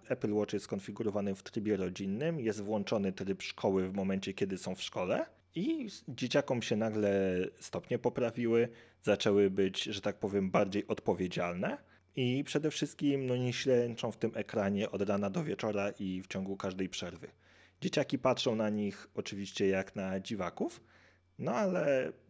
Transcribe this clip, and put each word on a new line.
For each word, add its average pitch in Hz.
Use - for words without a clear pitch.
Apple 117
Watch 104
jest 101
skonfigurowany 101
w -
trybie 104
rodzinnym, 98
jest 110
włączony 101
tryb 95
szkoły 95
w 92
momencie, 95
kiedy 95
są 92
w -
szkole. 92
I 269
s-, -
dzieciakom 131
się 113
nagle 107
stopnie -
poprawiły, 117
zaczęły 101
być, 95
że 104
tak 101
powiem, 98
bardziej 101
odpowiedzialne. 90
I 131
przede 151
wszystkim, 139
no, 127
nie 123
ślęczą 120
w -
tym 110
ekranie 101
od 101
rana 101
do 156
wieczora 101
i 92
w -
ciągu 95
każdej 95
przerwy. 85
Dzieciaki -
patrzą 123
na 110
nich 104
oczywiście 98
jak 95
na 95
dziwaków, 98
no 139
ale 175